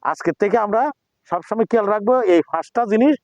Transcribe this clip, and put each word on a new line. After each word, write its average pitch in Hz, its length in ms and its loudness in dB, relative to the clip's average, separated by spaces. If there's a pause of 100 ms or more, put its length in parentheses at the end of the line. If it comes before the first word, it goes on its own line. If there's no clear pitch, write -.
আজকের 156 380 -4
থেকে 202 180 0
আমরা 226 340 0 (380)
সবসময় 208 360 -4
খেয়াল 220 200 0
রাখবো, 214 360 0
এই 180 200 4 (100)
পাঁচটা 165 340 -4
জিনিস 233 380 2